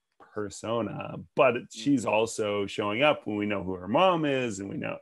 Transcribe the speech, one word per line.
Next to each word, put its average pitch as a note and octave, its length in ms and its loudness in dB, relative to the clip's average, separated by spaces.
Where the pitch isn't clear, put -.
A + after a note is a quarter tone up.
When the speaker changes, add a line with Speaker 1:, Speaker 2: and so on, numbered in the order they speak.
Speaker 1:
persona, G#2 800 -6
but B2+ 200 6
it, A2 160 -8
she's A#2 320 0
Speaker 2:
Mm-hmm. - 20 -6
Speaker 1:
also G#2+ 600 0
showing G#2+ 360 -2
up D3+ 240 2
when G#2+ 100 -2
we G#2 100 0
know G2+ 160 -2
who F#2 120 -4
her F2+ 140 -8
mom E3 360 4
is, B2+ 360 -2
and G2+ 100 -8
we A2 60 -8
know, - 260 -6